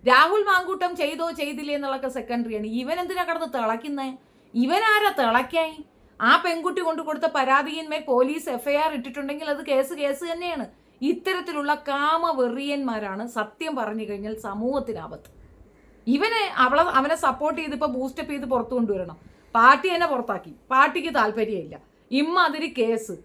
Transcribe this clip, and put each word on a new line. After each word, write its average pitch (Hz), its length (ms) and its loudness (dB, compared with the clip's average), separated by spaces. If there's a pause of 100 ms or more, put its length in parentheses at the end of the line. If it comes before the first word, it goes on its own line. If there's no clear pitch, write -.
രാഹുൽ 330 340 8
മാങ്കൂട്ടം 359 540 2
ചെയ്തോ 320 340 -2
ചെയ്തില്ലേ 285 440 -6
എന്നുള്ളതൊക്കെ 269 340 -4
സെക്കൻഡറിയാണ്. 233 580 -4
ഇവൻ 254 340 -4
എന്തിനാ 359 240 -4
കിടന്ന് 330 220 -4
തിളയ്ക്കുന്നേ? 262 720 -4 (360)
ഇവൻ 262 240 2
ആരാ 427 400 4
തിളയ്ക്കാൻ? 294 680 0 (360)
ആ 254 260 6
പെൺകുട്ടി 349 340 -2
കൊണ്ട് 320 220 -2
കൊടുത്ത 302 220 -4 (100)
പരാതിയിന്മേൽ 302 760 0
പോലീസ് 269 400 2
എഫ് 247 200 -6
ഐ 285 80 2
ആർ 311 160 2
ഇട്ടിട്ടുണ്ടെങ്കിൽ 285 580 -8
അത് 285 160 -4
കേസ്, 269 280 0
കേസ് 285 380 -4
തന്നെയാണ്. 339 340 -6 (360)
ഇത്തരത്തിലുള്ള 339 720 -2
കാമവെറിയന്മാരാണ് 277 1500 -2
സത്യം 247 480 -6
പറഞ്ഞു 220 280 -4
കഴിഞ്ഞാൽ 208 340 -8
സമൂഹത്തിന് 226 600 -4
ആപത്ത്. 160 320 -14 (760)
ഇവനെ, 403 500 2
അവളെ, 262 260 6
അവനെ 302 340 2
സപ്പോർട്ട് 311 440 0
ചെയ്ത് 302 120 -6
ഇപ്പൊ 285 140 -2
ബൂസ്റ്റപ്പ് 262 460 -4
ചെയ്ത് 277 140 -6
പുറത്തു 240 280 -2
കൊണ്ടുവരണം. 190 580 -4 (220)
പാർട്ടി 277 400 8
തന്നെ 339 120 2
പുറത്താക്കി, 226 480 -4 (160)
പാർട്ടിക്ക് 294 440 2
താല്പര്യമില്ല, 214 680 -2 (300)
ഇമ്മാതിരി 311 680 0
കേസ്. 220 340 0 (120)